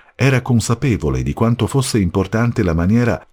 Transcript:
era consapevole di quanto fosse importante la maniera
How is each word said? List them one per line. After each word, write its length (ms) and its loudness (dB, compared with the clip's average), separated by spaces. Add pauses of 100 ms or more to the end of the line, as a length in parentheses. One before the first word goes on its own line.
(160)
era 260 2
consapevole 800 0
di 100 -2
quanto 360 0
fosse 320 0
importante 640 0
la 80 0
maniera 600 0